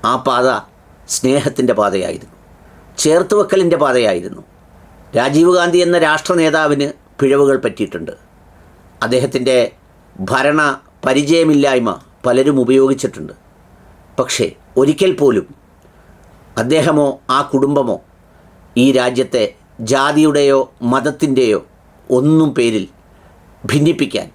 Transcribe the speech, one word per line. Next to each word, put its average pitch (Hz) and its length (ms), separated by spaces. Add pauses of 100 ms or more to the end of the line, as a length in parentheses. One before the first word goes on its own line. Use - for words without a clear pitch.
(100)
ആ 123 40 (140)
പാത 127 200 (640)
സ്നേഹത്തിൻ്റെ 131 680
പാതയായിരുന്നു, 95 560 (640)
ചേർത്തുവെക്കലിൻ്റെ 180 800
പാതയായിരുന്നു. 107 600 (760)
രാജീവ് 147 400
ഗാന്ധി 175 300
എന്ന 175 100 (100)
രാഷ്ട്ര 156 340
നേതാവിന് 151 480 (320)
പിഴവുകൾ 139 440
പറ്റിയിട്ടുണ്ട്. 95 500 (920)
അദ്ദേഹത്തിൻ്റെ 127 540 (720)
ഭരണ 143 300 (440)
പരിചയമില്ലായ്മ 143 840 (340)
പലരും 135 380
ഉപയോഗിച്ചിട്ടുണ്ട്. 131 720 (840)
പക്ഷേ 123 280 (340)
ഒരിക്കൽ 151 400
പോലും 117 260 (1160)
അദ്ദേഹമോ 147 440 (300)
ആ - 20 (140)
കുടുംബമോ 135 440 (800)
ഈ 127 100 (120)
രാജ്യത്തെ 123 460 (460)
ജാതിയുടെയോ 143 680 (340)
മതത്തിൻ്റെയോ 131 680 (580)
ഒന്നും 151 380
പേരിൽ 113 280 (800)
ഭിന്നിപ്പിക്കാൻ 143 720